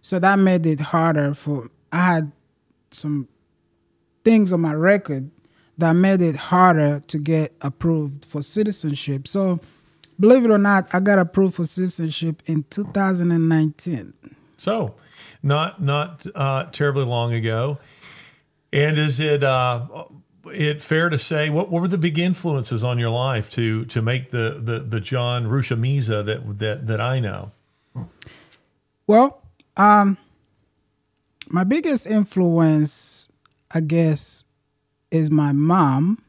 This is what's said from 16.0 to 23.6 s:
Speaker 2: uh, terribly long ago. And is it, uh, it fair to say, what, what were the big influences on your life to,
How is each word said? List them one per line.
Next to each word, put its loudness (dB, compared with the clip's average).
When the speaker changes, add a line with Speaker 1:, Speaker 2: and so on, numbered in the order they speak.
Speaker 2:
uh, -4
terribly -2
long -2
ago. -2
And 0
is -2
it, 0
uh, 0
it -4
fair 0
to -2
say, -2
what, -2
what -2
were 0
the -2
big 0
influences -2
on -2
your -2
life -4
to, -2